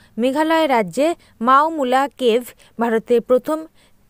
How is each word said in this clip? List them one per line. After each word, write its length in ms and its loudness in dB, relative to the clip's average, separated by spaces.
মেঘালয় 500 0
রাজ্যে 460 0
মাওমুলা 680 2
কেভ 260 0
ভারতের 400 0
প্রথম 460 -2